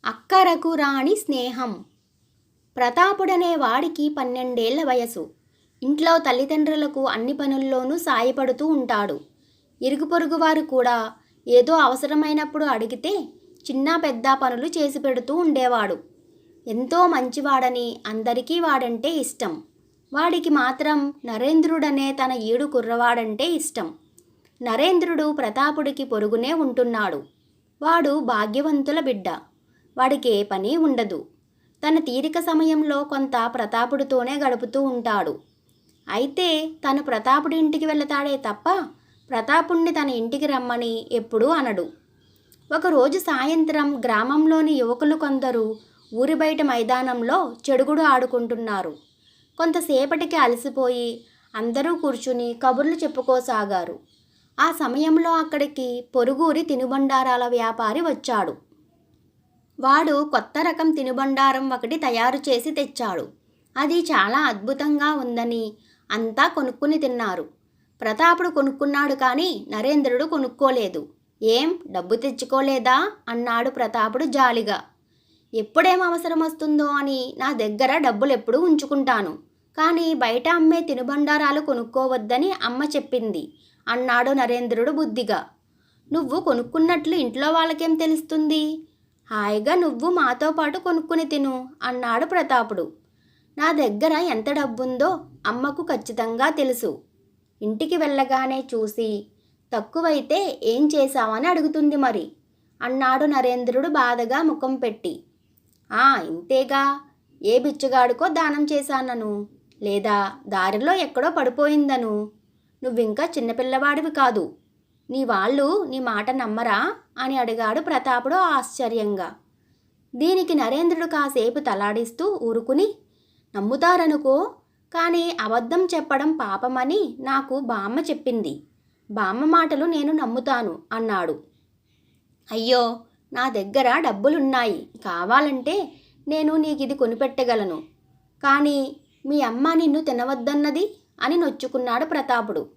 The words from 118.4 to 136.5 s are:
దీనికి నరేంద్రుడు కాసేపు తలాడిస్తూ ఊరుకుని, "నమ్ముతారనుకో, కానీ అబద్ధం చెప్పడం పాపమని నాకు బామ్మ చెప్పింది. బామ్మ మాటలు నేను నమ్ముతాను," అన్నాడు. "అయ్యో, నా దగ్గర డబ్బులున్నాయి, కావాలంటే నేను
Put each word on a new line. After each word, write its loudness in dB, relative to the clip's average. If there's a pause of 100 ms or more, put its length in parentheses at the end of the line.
దీనికి 2
నరేంద్రుడు 0
కాసేపు 0
తలాడిస్తూ -2
ఊరుకుని, 0 (640)
"నమ్ముతారనుకో, 2 (400)
కానీ 0
అబద్ధం 0
చెప్పడం 0
పాపమని -2
నాకు -2
బామ్మ -4
చెప్పింది. -4 (480)
బామ్మ -2
మాటలు 2
నేను 0
నమ్ముతాను," -2 (140)
అన్నాడు. -4 (1120)
"అయ్యో, 2 (320)
నా -2
దగ్గర 2
డబ్బులున్నాయి, 0 (140)
కావాలంటే 0 (360)
నేను 0